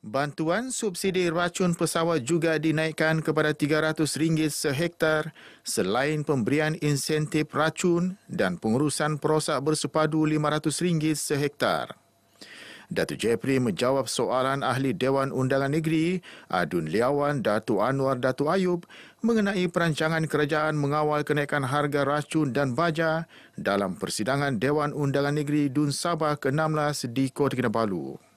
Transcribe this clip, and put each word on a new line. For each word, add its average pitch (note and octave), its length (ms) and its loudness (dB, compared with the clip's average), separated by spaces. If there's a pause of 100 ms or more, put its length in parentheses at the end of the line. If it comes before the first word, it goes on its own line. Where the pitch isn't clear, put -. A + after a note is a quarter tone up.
Bantuan D#3 640 -2
subsidi F#3 640 -2
racun F3 400 0
pesawat E3 480 0
juga D#3 400 2
dinaikkan D#3 640 0
kepada D3+ 240 2
tiga D3+ 320 0
ratus D#3 320 0
ringgit D#3 400 0
sehektar D#3 800 0 (320)
selain C3 560 0
pemberian D3 560 0
insentif D3+ 720 0
racun E3+ 640 0 (160)
dan F#2 240 0
pengurusan C#3+ 640 0
perosak D3+ 480 0
bersepadu D#3 560 0
lima D3+ 320 0
ratus D3+ 240 -2
ringgit D#3 400 0
sehektar. B2+ 800 -2 (880)
Datuk - 320 -2
Jeffrey A#2+ 400 0
menjawab B2 480 0
soalan B2+ 560 0
Ahli B2+ 320 0
Dewan C3+ 400 0
Undangan C3+ 400 0
Negeri, D#3+ 480 0 (320)
Adun E2 320 0
Liawan, C#3 560 0
Datuk G#2+ 400 0
Anwar C3+ 320 0
Datuk C3 320 0
Ayub F3+ 400 0 (400)
mengenai G3 400 2
perancangan D#3+ 640 0
kerajaan D3+ 480 0
mengawal D3 480 0
kenaikan C#3+ 400 0
harga C#3+ 400 0
racun D3 480 0
dan C3 240 0
baja E3 480 0 (320)
dalam G2 400 0
persidangan C3+ 560 -2
Dewan D3 400 0
Undangan C#3+ 400 0
Negeri D3 320 0
Dun C#3+ 240 0
Sabah D#3 480 0
ke C3+ 160 0
enam D#3 240 2
belas D3 320 -2
di C3 160 0
Kota C3 320 0
Kinabalu. G#2 640 -2 (140)